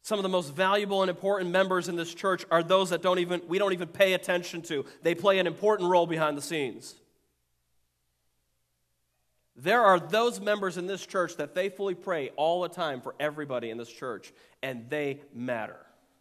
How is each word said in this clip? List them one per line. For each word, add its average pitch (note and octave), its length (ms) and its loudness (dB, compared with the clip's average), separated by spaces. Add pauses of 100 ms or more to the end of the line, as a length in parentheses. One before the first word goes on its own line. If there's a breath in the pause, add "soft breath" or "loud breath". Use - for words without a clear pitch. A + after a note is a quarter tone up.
Some G#3+ 180 -2
of F#3+ 40 -2
the F#3+ 60 0
most F3+ 200 0
valuable G3 520 2
and F#3 80 2
important F#3 420 -2
members F#3 360 2
in F3 80 -6
this E3+ 180 -6
church F#3+ 360 -2
are E3+ 140 4
those F#3 260 4
that E3+ 120 -2
don't F#3 180 2
even, F3 280 -2
we E3+ 100 0
don't G3+ 140 2
even F3 160 -4
pay F#3+ 260 4
attention F3+ 500 -2
to. C#3 200 -4 (180 loud breath)
They E3 140 2
play F#3+ 240 4
an F3+ 80 2
important F#3 440 0
role F3 160 6
behind D#3 300 -2
the C#3+ 40 -8
scenes. C#3 540 -6 (2500)
There F3+ 260 2
are F#3+ 180 8
those G3 420 0
members G3 360 -2
in F3+ 100 -6
this F#3+ 180 -6
church F3 320 -2
that D3 160 -6
faithfully G3 420 -4
pray E3+ 360 -4
all E3+ 320 0
the E3+ 40 -4
time D#3+ 320 -6
for A#2+ 200 -12
everybody C3+ 500 -4
in A2+ 80 -8
this A#2 120 -12
church, A#2 440 -12 (280 soft breath)
and B2 280 -10
they C#3+ 320 -4 (100)
matter. A#2+ 540 -8 (360)